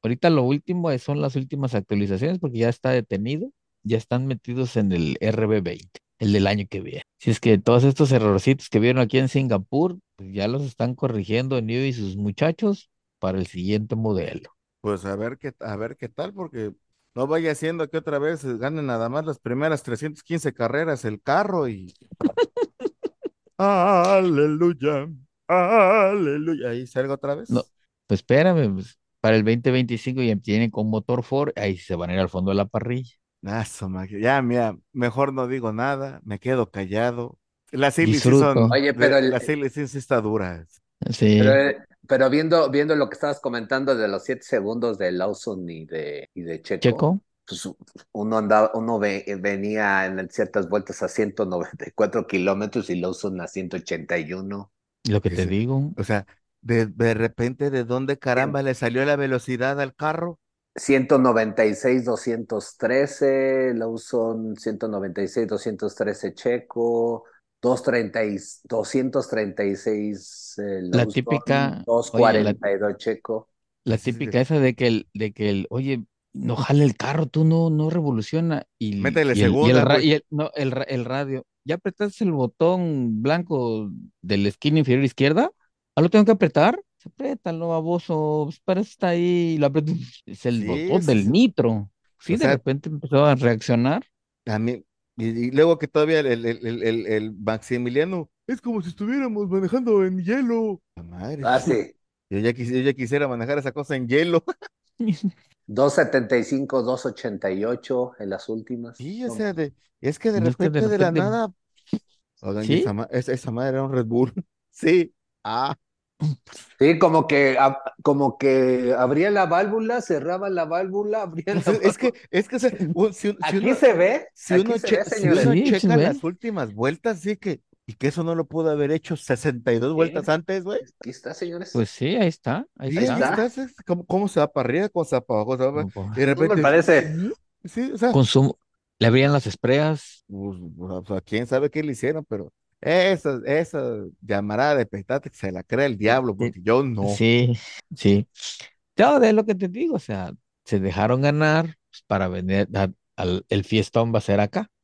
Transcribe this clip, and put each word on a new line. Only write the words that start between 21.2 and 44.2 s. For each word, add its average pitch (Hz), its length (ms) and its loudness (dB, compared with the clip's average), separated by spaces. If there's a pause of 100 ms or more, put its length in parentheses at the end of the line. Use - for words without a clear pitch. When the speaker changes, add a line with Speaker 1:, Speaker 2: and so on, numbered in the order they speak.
Speaker 2:
carro 170 480 0
y 95 240 -12 (280)
<laughs> - 1400 -4
aleluya, 175 1500 2 (400)
aleluya, 180 1200 2
ahí 123 160 -6
salga 135 280 -2
otra 143 200 -4
vez. 170 160 -10
Speaker 1:
No, 123 120 0 (440)
pues - 140 0
espérame, 143 540 4
pues, 95 240 -10 (220)
para 110 160 6
el 110 60 4
veinte 117 280 2
veinticinco 127 520 -2
ya 113 140 2
tienen 110 340 0
con 110 180 -4
motor 110 360 -2
Ford, 143 320 -2
ahí 98 200 -2
se 90 200 -8
van 85 140 -6
a 90 40 -4
ir 95 60 0
al 92 80 0
fondo 92 220 -4
de 98 60 0
la 101 100 0
parrilla. 120 480 -8 (300)
Speaker 2:
Ah, 107 200 -6
su - 240 -10
magia. 95 320 -10
Ya, 131 220 2
mira, 117 340 0 (160)
mejor 123 400 -2
no 131 160 -4
digo 120 240 -4
nada, 135 520 -6
me 104 140 -10
quedo 127 320 0
callado. 117 680 -4 (320)
Las 139 240 2
Silly 110 200 4
sí 123 160 4
Speaker 1:
Disfruto. 139 240 6
Speaker 2:
son, 117 180 6
Speaker 3:
Oye, 139 220 2
pero 135 220 4
Speaker 2:
de-, 135 100 6
Speaker 3:
el 131 40 2
Speaker 2:
las 123 140 -2
Silly 147 260 -4
sí, 147 160 -6
sí 131 120 -10
está 123 220 0
dura. 95 440 -4 (460)
Speaker 1:
Sí. 107 280 6
Speaker 3:
Pero, 107 160 8
eh, 139 220 4 (320)
pero 131 220 4
viendo, 156 400 4
viendo 151 260 2
lo 143 120 2
que - 60 -12
estabas 143 260 -4
comentando 131 540 -2
de 110 140 0
los 98 160 -4